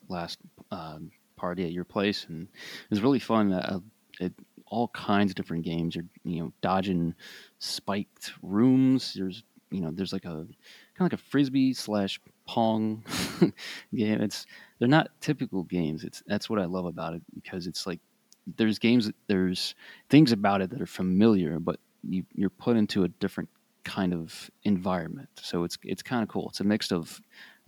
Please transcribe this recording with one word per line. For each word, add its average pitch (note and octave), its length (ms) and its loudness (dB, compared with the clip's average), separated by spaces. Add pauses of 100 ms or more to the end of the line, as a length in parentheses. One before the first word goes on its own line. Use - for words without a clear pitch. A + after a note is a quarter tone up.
last, F2 300 -8 (320)
um, D#2+ 400 -12 (260)
party F2+ 280 -4
at E2 80 -4
your F2 120 -4
place, - 440 -2
and E2 140 -10
it - 480 -14
was G#2 100 2
really B2+ 200 4
fun. G#2+ 340 2
Uh, F#2 260 -2 (400)
it, F2+ 140 -4 (320)
all A#2 220 -2
kinds G2+ 420 2
of F#2 60 -10
different E2+ 280 -4
games. E2 300 -2
You're, E2+ 100 -6 (200)
you E2+ 180 -4
know, F2 180 -8
dodging F#2 540 0 (440)
spiked - 760 -8 (100)
rooms. C3 720 4
There's, F#2+ 300 -6 (260)
you F#2+ 100 -4
know, D#2+ 100 -2
there's, F2+ 220 -6
like, F#2+ 120 -6
a, D#2+ 220 -8 (500)
kinda - 40 -2
like F3+ 120 2
a A2+ 60 -6
Frisbee C3+ 540 2
slash G#2 480 -2 (260)
Pong A2 580 0 (360)
<laughs> - 540 -2
game. A2 260 2
It's, - 260 -4 (320)
they're A#2+ 100 2
not D#3 220 4 (100)
typical A#2+ 440 -4
games. D#2 400 -2
It's, - 220 -14
that's G#2 220 -4
what A2+ 100 0
I F#2+ 60 0
love F2+ 220 -4
about E2 280 -6
it, E2 80 -10 (120)
because F2+ 320 -10
it's, - 200 -8
like, F2 140 -8 (560)
there's A2 220 2
games, A2+ 320 4 (160)
there's F#2 480 2 (340)
things C#3 240 10
about G2+ 300 2
it F2+ 80 -4
that - 100 -8
are F2+ 60 -4
familiar, F#2 720 4
but E2+ 200 -4 (240)
you, F#2 220 -4 (100)
you're F#2+ 160 0
put - 260 0
into G#2 280 2
a F2 40 2
different F2+ 400 -6 (360)
kind F2+ 300 -2
of - 360 -10 (120)
environment. F#2 760 -2
So - 280 -4
it's, - 180 -6
it's - 200 -8
kinda A#2 240 -2
cool. - 220 -6
It's - 120 -8
a G2 40 -2
mix G#2+ 260 2
of, E2+ 300 -4 (480)